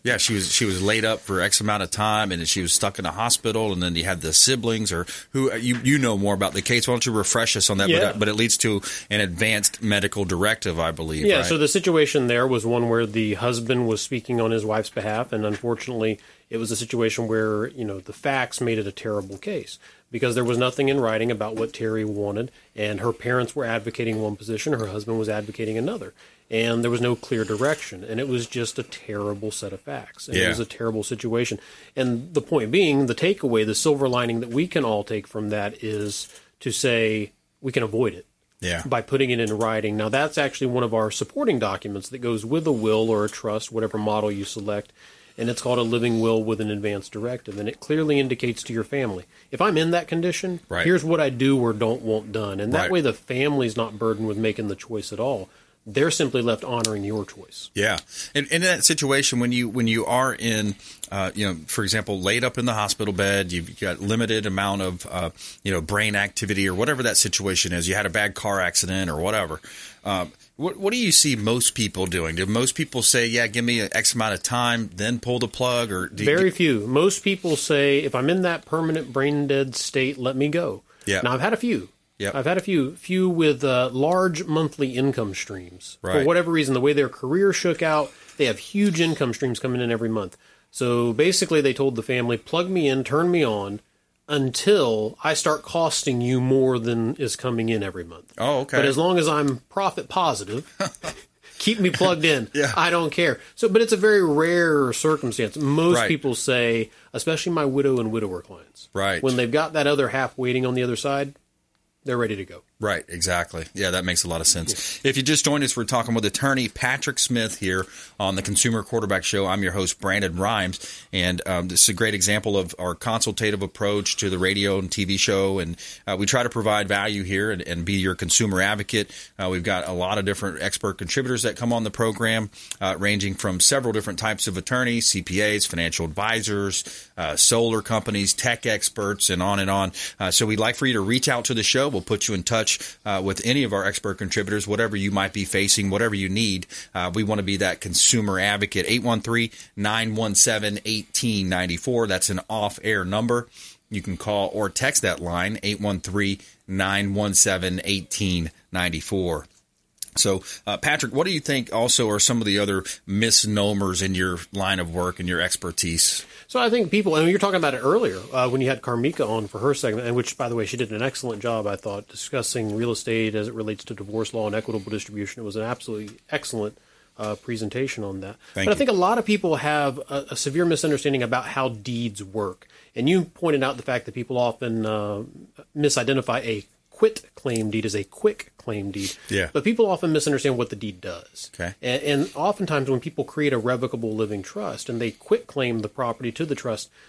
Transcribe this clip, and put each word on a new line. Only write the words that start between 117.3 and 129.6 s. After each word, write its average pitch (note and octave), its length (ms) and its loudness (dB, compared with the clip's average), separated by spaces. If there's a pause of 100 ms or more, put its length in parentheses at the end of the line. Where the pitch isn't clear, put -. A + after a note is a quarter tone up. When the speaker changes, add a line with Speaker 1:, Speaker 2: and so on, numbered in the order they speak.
Speaker 1:
here F#2 280 0 (340)
on F#2+ 160 0
the G2 60 -2
Consumer G#2+ 400 -4
Quarterback G2 420 -2
Show. G2 220 -2
I'm G2 160 -2
your F2+ 100 -2
host, F#2 260 -4
Brandon F#2+ 380 -2
Rhymes, F#2+ 420 -2 (320)
and, F2+ 380 0
um, F2+ 200 -2
this F2+ 160 6
is - 40 6
a G#2 60 0
great A2 180 2
example G#2 460 0
of F2+ 200 -2
our F2+ 160 -2
consultative G#2+ 680 -2
approach G2+ 560 -2
to G2+ 100 -2
the F#2 100 0
radio G2 400 2
and F#2 140 -4
T G2 140 -2
V G2 100 0
show, G2 420 2
and, E2+ 200 -4 (280)
uh, G2 120 -2
we G2+ 80 0
try B2 160 2
to A#2+ 80 -2
provide G#2 360 0
value G2+ 360 -2
here G2 280 0
and, F2+ 120 -4
and E2+ 240 -4
be G2+ 80 2
your F#2 200 2
consumer F#2+ 460 2
advocate. G2+ 500 0 (280)
Uh, F#2+ 120 -2
we've F2+ 140 -2